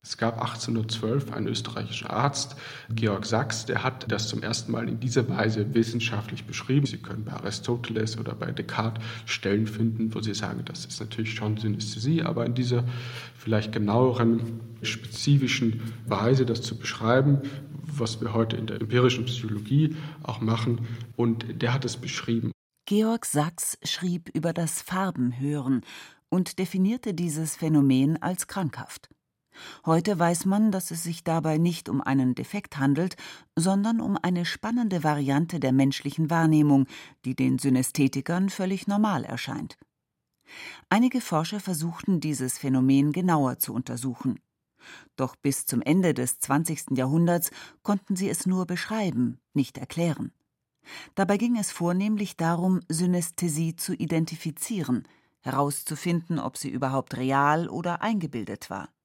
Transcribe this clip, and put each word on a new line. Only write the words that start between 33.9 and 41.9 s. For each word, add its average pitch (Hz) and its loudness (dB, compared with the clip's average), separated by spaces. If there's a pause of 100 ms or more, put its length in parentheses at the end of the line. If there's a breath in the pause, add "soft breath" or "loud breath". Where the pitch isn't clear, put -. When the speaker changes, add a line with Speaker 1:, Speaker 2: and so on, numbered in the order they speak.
Speaker 2:
um 202 0
eine 175 0
spannende 214 0
Variante 147 2
der 131 4
menschlichen 139 2
Wahrnehmung, 151 6 (400 loud breath)
die 127 -4
den 131 2
Synästhetikern 139 2
völlig 190 -2
normal 202 2
erscheint. - -8 (1120 loud breath)
Einige 247 4
Forscher 170 -2
versuchten, 170 -2